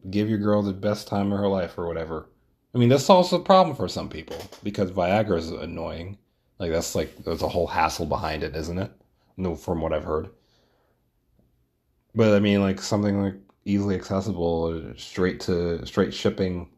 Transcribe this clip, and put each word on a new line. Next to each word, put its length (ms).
give 180
your 100
girl 240
the 100
best 360
time 240
of 60
her 100
life," 300
or 80
whatever. 420
I 40
mean, 120
that 100
solves 300
the 100
problem 360
for 120
some 200
people, 280
because 300
Viagra 460
is 120
annoying. 680
Like, 120
that's, 240
like, 300
there's 180
a 60
whole 180
hassle 400
behind 380
it, 100
isn't 240
it? 140
No, 200
from 240
what 120
I've 120
heard. 240
But, 200
I 40
mean, 220
like, 200
something, 420
like, 120
easily 320
accessible, 1000
straight 440
to, 460
straight 280
shipping, 640